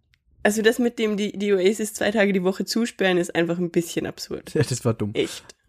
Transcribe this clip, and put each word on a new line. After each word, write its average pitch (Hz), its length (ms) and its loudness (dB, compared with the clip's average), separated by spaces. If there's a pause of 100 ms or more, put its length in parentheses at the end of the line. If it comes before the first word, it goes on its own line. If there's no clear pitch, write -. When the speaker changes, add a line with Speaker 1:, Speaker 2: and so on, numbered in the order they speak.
(440)
Speaker 1:
Also 208 180 2
das 226 160 4
mit 240 220 0
dem, 214 160 0
die, 208 200 -2
die 202 160 0
Oasis 208 420 2
zwei - 180 -2
Tage 202 200 4
die 185 120 2
Woche 196 200 0
zusperren, 190 540 0
ist 175 160 -2
einfach 170 240 0
ein 175 120 -2
bisschen 170 360 -2
absurd. - 480 -10
Speaker 2:
Ja, 151 80 2
das - 220 -4
war 117 100 2
dumm. 104 200 -4
Speaker 1:
Echt. - 300 -4 (240)